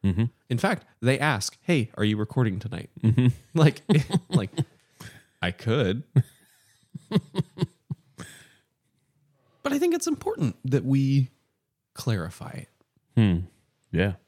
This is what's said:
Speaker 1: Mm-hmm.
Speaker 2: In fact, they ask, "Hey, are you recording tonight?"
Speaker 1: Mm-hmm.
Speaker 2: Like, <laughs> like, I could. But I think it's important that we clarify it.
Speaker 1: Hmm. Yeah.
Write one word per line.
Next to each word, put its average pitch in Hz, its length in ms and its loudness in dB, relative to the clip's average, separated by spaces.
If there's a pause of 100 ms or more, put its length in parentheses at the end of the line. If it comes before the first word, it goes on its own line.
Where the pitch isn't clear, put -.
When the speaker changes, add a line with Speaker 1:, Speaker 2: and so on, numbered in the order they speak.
Speaker 1:
Mm-hmm. 98 220 2 (240)
Speaker 2:
In 120 80 -2
fact, 196 280 -2 (140)
they 131 180 2
ask, 127 440 -2
"Hey, 139 340 0
are 107 80 -2
you 107 140 2
recording 107 420 -2
tonight?" 85 300 -10 (120)
Speaker 1:
Mm-hmm. 120 260 4 (300)
Speaker 2:
Like, 147 300 4
<laughs> 170 420 0
like, 165 220 0 (920)
I 87 100 -2
could. 113 520 -2 (3500)
But 277 100 -2
I 285 60 0
think 339 160 2
it's - 120 -4
important 330 500 -4 (120)
that 131 160 0
we 135 460 2 (640)
clarify 87 560 -6
it. - 180 -16 (480)
Speaker 1:
Hmm. 92 280 2 (460)
Yeah. 92 240 0 (120)